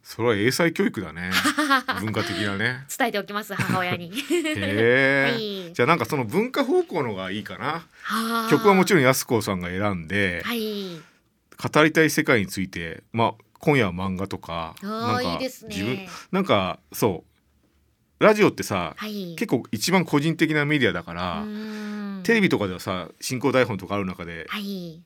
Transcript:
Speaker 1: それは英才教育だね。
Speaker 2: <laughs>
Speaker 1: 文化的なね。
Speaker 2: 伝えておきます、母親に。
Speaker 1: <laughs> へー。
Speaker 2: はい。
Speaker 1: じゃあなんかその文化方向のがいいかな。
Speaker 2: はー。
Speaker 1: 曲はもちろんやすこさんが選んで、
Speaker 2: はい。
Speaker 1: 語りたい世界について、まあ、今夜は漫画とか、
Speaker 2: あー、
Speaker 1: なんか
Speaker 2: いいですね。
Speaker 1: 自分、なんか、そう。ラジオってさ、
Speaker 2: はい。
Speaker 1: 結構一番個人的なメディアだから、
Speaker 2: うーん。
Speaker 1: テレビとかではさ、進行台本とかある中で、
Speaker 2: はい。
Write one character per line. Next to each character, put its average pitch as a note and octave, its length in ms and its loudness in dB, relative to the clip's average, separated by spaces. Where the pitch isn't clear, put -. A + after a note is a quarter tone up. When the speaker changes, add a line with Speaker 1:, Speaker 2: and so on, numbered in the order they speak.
Speaker 1:
そ - 180 -8
れ A#2+ 60 4
は A2 80 4
英 G#2+ 160 4
才 E3+ 200 2
教 G3+ 140 0
育 A3 140 -4
だ D#2+ 120 -8
ね。 F2+ 200 -6
Speaker 2:
<laughs> C4 340 0
Speaker 1:
文 G#2+ 120 -4
化 G#2+ 100 0
的 - 140 -4
な G2+ 200 -2
ね。 B2 300 -2
Speaker 2:
伝 A#3+ 120 0
え A3 40 -4
て G#3 60 -2
お G3 60 -4
き G3+ 80 -12
ま G#3 100 -4
す、 G#3 120 -10
母 F#3 260 0
親 F3+ 160 -2
に。 F3 180 -12
Speaker 1:
<laughs> C#4+ 160 -8
へ C3+ 960 4
ー。 G3+ 280 -6
Speaker 2:
は E3 40 -14
い。 F3 40 -18
Speaker 1:
じ - 80 2
ゃ - 20 6
あ C#3+ 40 4
な E3+ 80 6
ん - 20 -4
か A#2+ 60 0
そ D#3 120 -4
の B2+ 80 -2
文 G3 280 -2
化 C#4+ 120 0
方 F4 200 2
向 F3+ 180 -4
の A2+ 140 -4
が F#2 160 -6
い G#2+ 80 -4
い F#2+ 40 -12
か F#2 140 -12
な。 D#3 260 -4
Speaker 2:
は A3+ 440 -2
ー。 A3+ 40 -4
Speaker 1:
曲 A3+ 180 6
は G3 60 8
も F#3 100 6
ち G3 100 4
ろ D#3 60 6
ん - 20 4
や C3 100 6
す - 140 0
こ A2 160 2
さ G2+ 140 -2
ん F2 40 -6
が F2 80 -6
選 F#2 360 -2
ん D#2 40 -14
で、 F#2 360 0
Speaker 2:
は A#3+ 100 -4
い。 G3+ 460 -6
Speaker 1:
語 D3+ 260 4
り D#3 80 6
た D#3+ 120 6
い D3 60 4
世 D3+ 120 0
界 C3 180 4
に F#2 60 -2
つ F#2+ 140 -8
い F2+ 80 -4
て、 E2 340 -10
ま A2+ 260 2
あ、 - 60 -20
今 D3 180 4
夜 A2+ 100 6
は F2 60 -2
漫 F#2 220 -2
画 F#2+ 140 -4
と F2 100 -8
か、 E2 440 -8
Speaker 2:
あ - 40 -14
ー、 - 20 -8
Speaker 1:
な A3 260 -4
ん - 20 0
か B3 60 -2
Speaker 2:
い - 40 -2
い - 40 -6
で - 100 -4
す - 160 -20
ね。 G#3 80 -12
Speaker 1:
自 G2+ 100 -4
分、 C3 220 -4
な F#3 120 2
ん - 20 0
か、 F#2+ 340 2
そ F#2+ 340 0
う。 - 40 -20
ラ G3 140 8
ジ G#3+ 120 4
オ C#3+ 40 6
っ - 40 4
て - 100 -8
さ、 F2 340 -4
Speaker 2:
は G#3+ 100 -10
い。 G3 320 -8
Speaker 1:
結 A#3 120 -2
構 C3 120 2
一 A2+ 200 -2
番 F3+ 140 4
個 D3 140 2
人 D#3+ 180 0
的 D#3 160 2
な D3 100 2
メ D3 140 2
デ A#2+ 80 4
ィ - 40 6
ア - 40 -4
だ E2+ 80 -4
か E2+ 100 -12
ら、 F2 300 -4
Speaker 2:
う G#3+ 40 -6
ー G#3+ 760 -8
ん。 - 20 -12
Speaker 1:
テ A3+ 120 2
レ A3 60 4
ビ F#3 80 6
と A#2+ 100 2
か G2+ 80 0
で F#2 60 -4
は F2 80 -10
さ、 F2+ 280 -6
進 B2+ 200 -6
行 C3 120 2
台 B2 120 6
本 G#2+ 120 -2
と F2+ 100 -8
か F#2+ 80 -4
あ G2+ 40 0
る G2 80 -2
中 F2 180 -8
で、 E2 240 -12
Speaker 2:
は G#3 100 -6
い。 F3 480 -10